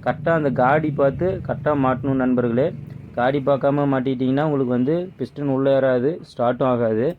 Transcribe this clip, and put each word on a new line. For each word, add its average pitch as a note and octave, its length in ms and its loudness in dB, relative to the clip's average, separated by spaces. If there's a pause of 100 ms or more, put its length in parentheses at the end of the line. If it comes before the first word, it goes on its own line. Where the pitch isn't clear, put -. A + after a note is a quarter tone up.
கரெக்டா B2+ 340 -2
அந்த D3 100 0 (120)
காடி D3+ 280 2 (100)
பார்த்து C#3+ 280 0 (180)
கரெக்டா D3+ 280 -2 (100)
மாட்டணும் C3 400 0
நண்பர்களே. B2 420 2 (520)
காடி C3 220 2 (100)
பார்க்காம C#3+ 440 2
மாட்டிக்கிட்டிங்கன்னா C3 540 0
உங்களுக்கு C3+ 300 0
வந்து B2+ 180 2 (240)
பிஸ்டன் C#3+ 360 -4
உள்ளே C3+ 220 2
ஏறாது, C3 320 2 (200)
ஸ்டார்ட்டும் B2 420 0
ஆகாது. A#2 340 2 (140)